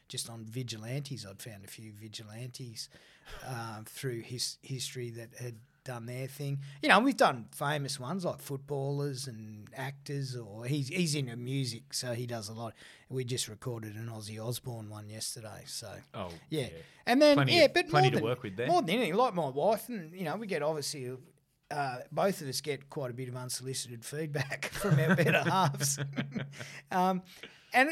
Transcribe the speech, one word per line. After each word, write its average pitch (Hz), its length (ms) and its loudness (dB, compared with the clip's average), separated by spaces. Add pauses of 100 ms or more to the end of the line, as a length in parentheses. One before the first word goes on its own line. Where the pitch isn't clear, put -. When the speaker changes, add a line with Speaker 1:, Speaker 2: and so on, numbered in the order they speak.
Speaker 1:
just - 220 -6
on 113 160 -12
vigilantes. 120 800 -6
I'd 98 160 -16
found 101 240 -14
a - 20 -18
few 110 260 -14
vigilantes, 110 960 -12 (560)
uh, 113 400 -6
through 120 360 -6
his - 400 -6
history 123 500 -8
that 117 180 -12 (100)
had 123 160 -8 (280)
done 120 220 -8
their 123 220 -6
thing. 139 320 -4 (220)
You 302 80 2
know, 190 100 10
we've 262 180 4
done 127 340 6
famous 143 480 -2
ones 160 260 -4
like 139 140 -2
footballers 139 880 -4
and 107 480 -12
actors, 135 600 -6
or 113 300 -10
he's, 135 240 0
he's 165 260 2
into 127 200 -2
music, 123 580 -4
so 123 200 -2
he 123 140 -2
does 113 220 -6
a 113 40 -10
lot. 113 200 -8 (360)
We 131 140 -2
just 123 240 -2
recorded 110 480 -8
an 110 120 -8
Ozzy 107 320 -10
Osbourne 113 500 -6
one 104 200 -12
yesterday, 107 560 -10
so, - 240 -10 (240)
Speaker 2:
Oh, 95 160 -6 (200)
Speaker 1:
yeah. 156 120 -2
Speaker 2:
yeah. 120 60 -4 (400)
Speaker 1:
And 254 140 6
then, 294 140 10
Speaker 2:
Plenty 277 220 6
Speaker 1:
yeah, 330 80 12
Speaker 2:
of, - 80 6
Speaker 1:
but 349 160 4
Speaker 2:
plenty - 180 8
Speaker 1:
more - 40 8
Speaker 2:
to - 60 2
Speaker 1:
than, 107 80 4
Speaker 2:
work 123 180 0
with 98 140 -6
there. 120 100 0
Speaker 1:
more 339 140 6
than 170 100 0
anything, 196 240 2
like 240 180 4
my 160 160 0
wife, 165 400 2
and, 175 240 -8
you 185 100 -6
know, 156 120 0
we 226 120 -6
get 175 140 0
obviously, 143 500 -2 (600)
uh, 143 240 -2 (160)
both 170 300 2
of 147 60 -4
us 135 140 -2
get 143 280 -4
quite 135 200 -4
a 123 40 -6
bit 127 140 -6
of 123 80 -8
unsolicited 123 720 -6
feedback 147 600 -4
<laughs> - 80 -6
from 180 260 6
our 240 160 6
better 160 280 6
Speaker 2:
<laughs> - 60 2
Speaker 1:
halves. 165 540 2
<laughs> - 60 -4 (840)
Um, 185 300 4 (520)
and 269 180 8